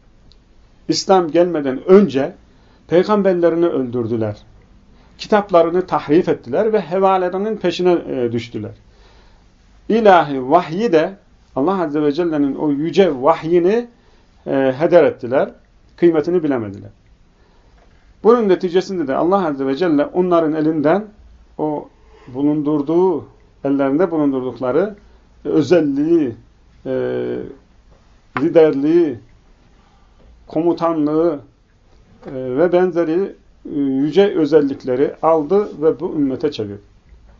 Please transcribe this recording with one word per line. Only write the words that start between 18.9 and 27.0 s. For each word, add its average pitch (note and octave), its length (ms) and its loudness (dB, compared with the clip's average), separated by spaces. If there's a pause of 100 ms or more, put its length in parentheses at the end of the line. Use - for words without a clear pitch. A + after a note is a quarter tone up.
de C3 80 -2
Allah E3+ 320 0
Azze C3+ 200 -4
ve C3+ 80 -2
Celle D3 300 2
onların E3+ 480 0
elinden D#3+ 520 0 (520)
o D3+ 320 -6 (380)
bulundurduğu, D3 960 0 (380)
ellerinde C#3 480 0
bulundurdukları C3+ 840 -2 (480)
özelliği, D3+ 920 0 (500)
e, C3+ 60 -6 (1500)